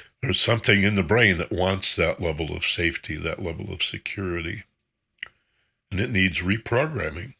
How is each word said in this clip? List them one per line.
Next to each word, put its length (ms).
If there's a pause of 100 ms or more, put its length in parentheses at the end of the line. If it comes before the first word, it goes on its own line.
(220)
there's 180
something 440
in 100
the 80
brain 360
that 120
wants 460
that 240
level 360
of 80
safety, 520
that 260
level 300
of 100
security. 800 (1300)
And 80
it 120
needs 300
reprogramming. 1000